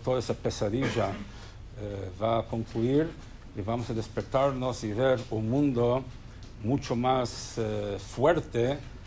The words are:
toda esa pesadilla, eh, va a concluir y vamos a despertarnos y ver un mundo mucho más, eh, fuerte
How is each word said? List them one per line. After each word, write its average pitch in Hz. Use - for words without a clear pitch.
toda 127
esa -
pesadilla, 110
eh, 98
va 113
a -
concluir 120
y 101
vamos 113
a 120
despertarnos 127
y 107
ver 127
un 110
mundo 127
mucho 135
más, 127
eh, 104
fuerte 139